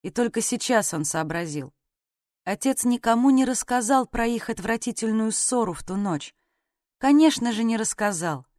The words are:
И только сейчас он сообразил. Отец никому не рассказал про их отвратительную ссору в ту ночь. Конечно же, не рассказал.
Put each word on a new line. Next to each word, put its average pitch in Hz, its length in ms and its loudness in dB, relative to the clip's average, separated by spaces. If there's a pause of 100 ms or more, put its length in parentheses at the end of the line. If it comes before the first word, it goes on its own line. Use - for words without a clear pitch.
И 185 80 -10
только 233 300 0
сейчас 220 540 0
он 151 100 -2
сообразил. 156 680 -6 (760)
Отец 233 380 -2
никому 240 460 2
не 262 140 4
рассказал 247 640 0
про 233 180 -4
их 233 260 -2
отвратительную 220 840 -2
ссору 220 400 0
в - 100 -10
ту 190 140 -8
ночь. 190 360 -4 (680)
Конечно 285 520 6
же, 226 140 -2
не 226 120 0
рассказал. 175 720 -4 (120)